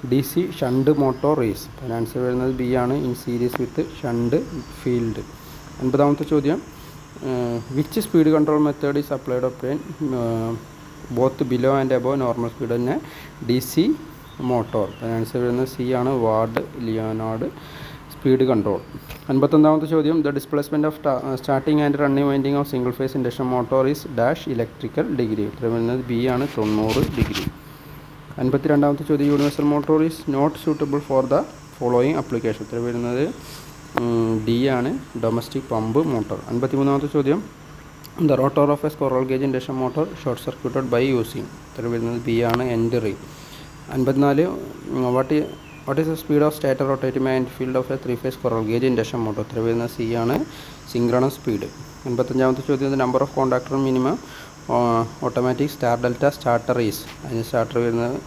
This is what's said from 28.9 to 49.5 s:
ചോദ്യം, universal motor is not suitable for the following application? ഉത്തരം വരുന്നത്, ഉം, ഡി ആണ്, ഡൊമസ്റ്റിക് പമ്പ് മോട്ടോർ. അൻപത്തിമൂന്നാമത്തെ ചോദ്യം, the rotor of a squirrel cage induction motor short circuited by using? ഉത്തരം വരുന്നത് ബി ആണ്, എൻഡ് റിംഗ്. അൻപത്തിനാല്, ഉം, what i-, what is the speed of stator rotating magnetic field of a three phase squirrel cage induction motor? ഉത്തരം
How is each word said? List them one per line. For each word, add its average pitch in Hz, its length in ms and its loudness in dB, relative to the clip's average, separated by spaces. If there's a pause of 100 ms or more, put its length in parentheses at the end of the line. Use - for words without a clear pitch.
ചോദ്യം, 147 260 4
universal 143 380 2
motor 147 240 2 (120)
is 160 80 -6 (200)
not 147 160 4 (100)
suitable 147 460 0
for 131 140 4 (100)
the 160 80 6 (380)
following 123 420 4
application? 117 460 -2
ഉത്തരം 117 220 -4
വരുന്നത്, 120 360 -2 (760)
ഉം, 117 320 2 (140)
ഡി 117 120 2 (180)
ആണ്, 123 160 0 (320)
ഡൊമസ്റ്റിക് 117 480 -2
പമ്പ് 113 280 0 (120)
മോട്ടോർ. 113 260 -2 (140)
അൻപത്തിമൂന്നാമത്തെ 139 640 0
ചോദ്യം, 147 260 2 (880)
the 131 120 6
rotor 143 340 4
of - 120 -8
a - 60 0
squirrel 131 380 0
cage 131 160 0
induction 131 360 -2
motor 147 220 0 (160)
short 123 240 -2
circuited 131 480 -4
by 120 80 4 (160)
using? 110 280 -4 (220)
ഉത്തരം 117 280 -4
വരുന്നത് 117 220 -2 (120)
ബി 113 80 4 (140)
ആണ്, 120 120 2 (120)
എൻഡ് 113 280 2
റിംഗ്. 98 180 -4 (760)
അൻപത്തിനാല്, 139 500 4 (480)
ഉം, 127 120 0 (120)
what 131 200 0
i-, 147 80 0 (400)
what 139 160 0
is 156 100 0
the 160 100 -4
speed 147 240 4
of 151 120 2
stator 135 320 0
rotating 131 360 0
magnetic 131 320 0
field 127 220 -2
of 127 140 -4
a 131 100 -4
three 123 160 -2
phase 127 160 -4
squirrel 113 340 0
cage 120 200 2
induction 117 360 0
motor? 107 200 -4
ഉത്തരം 113 220 -2